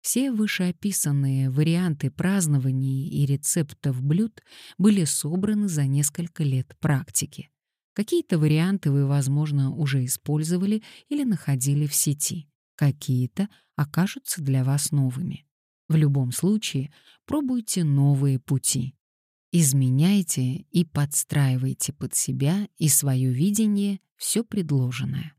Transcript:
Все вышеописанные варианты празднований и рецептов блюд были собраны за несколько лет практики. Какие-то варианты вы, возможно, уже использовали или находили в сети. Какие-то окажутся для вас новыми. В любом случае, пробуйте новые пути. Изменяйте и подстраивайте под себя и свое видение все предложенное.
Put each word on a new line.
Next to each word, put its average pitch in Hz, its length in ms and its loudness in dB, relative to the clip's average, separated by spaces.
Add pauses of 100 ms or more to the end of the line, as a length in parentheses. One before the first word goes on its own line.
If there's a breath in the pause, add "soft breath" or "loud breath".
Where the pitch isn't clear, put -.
Все 269 300 -2
вышеописанные 151 1200 0
варианты 156 640 0
празднований 135 960 0
и 143 180 0
рецептов 139 760 -2
блюд 170 400 0 (380 loud breath)
были 196 260 4
собраны 196 640 -2
за 147 200 0
несколько 147 560 -2
лет 131 340 -2
практики. - 720 -4 (420)
Какие-то 214 460 -2
варианты 156 540 2
вы, 139 160 2
возможно, 139 680 0
уже 135 300 0
использовали 175 800 -2 (240 loud breath)
или 294 160 -2
находили 143 640 0
в 143 80 -8
сети. 147 520 -4 (280)
Какие-то 139 720 -2 (260 soft breath)
окажутся 165 680 -4
для 135 220 0
вас 139 300 0
новыми. 131 560 -2 (400)
В 160 80 2
любом 139 340 2
случае, 165 600 -2 (340 soft breath)
пробуйте 254 560 -2
новые 139 560 2
пути. - 560 -2 (560)
Изменяйте 139 1200 2
и 175 120 2
подстраивайте 135 1120 -2
под - 200 -10
себя 147 600 -2
и 160 120 0
свое 131 440 2
видение 202 680 2 (160)
все - 280 -2
предложенное. 135 960 -2